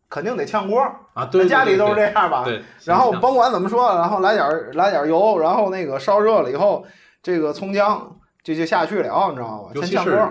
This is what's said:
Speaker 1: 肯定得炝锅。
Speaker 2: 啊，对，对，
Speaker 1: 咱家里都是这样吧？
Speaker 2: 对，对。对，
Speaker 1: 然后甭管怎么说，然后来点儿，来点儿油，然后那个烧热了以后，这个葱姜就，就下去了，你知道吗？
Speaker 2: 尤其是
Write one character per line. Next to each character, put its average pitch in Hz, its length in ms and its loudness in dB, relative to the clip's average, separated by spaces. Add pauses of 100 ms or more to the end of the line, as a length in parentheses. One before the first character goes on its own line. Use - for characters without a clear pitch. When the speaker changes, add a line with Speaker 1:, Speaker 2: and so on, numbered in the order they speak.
Speaker 1:
肯 147 140 -10
定 226 140 -6
得 147 80 -4
炝 196 240 -4
锅。 226 120 0 (320)
Speaker 2:
啊， 123 120 -6
对， 185 160 2
对， 185 80 4
Speaker 1:
咱 - 0 -
家 262 160 4
里 190 100 4
都 208 140 2
是 208 60 0
这 214 60 2 (100)
样 190 200 2
吧？ 127 140 -2
Speaker 2:
对， 117 140 -4
对。 - 20 -16
对， 107 40 -18 (200)
Speaker 1:
然 175 120 2
后 240 140 4
甭 247 240 0
管 247 160 4
怎 185 100 -2
么 190 60 -2
说， 233 280 2
然 170 140 0
后 185 120 -2
来 196 120 2
点 185 120 0
儿， 143 260 -2
来 175 180 2
点 165 120 0
儿 143 40 -2
油， 185 320 2
然 160 160 2
后 208 160 0
那 185 160 -6
个 135 140 -6
烧 202 220 2
热 214 200 4
了 127 80 -2
以 131 60 -4
后， 180 300 0 (360)
这 180 180 -2
个 151 120 0
葱 196 220 -8
姜 202 460 -2 (220)
就， 160 140 -6
就 165 100 -4
下 170 200 0
去 180 160 -2
了， 147 280 0
你 147 60 -8
知 127 60 -10
道 107 220 -12
吗？ - 120 -20
Speaker 2:
尤 - 80 -6
其 185 140 -4
是 180 120 -2 (220)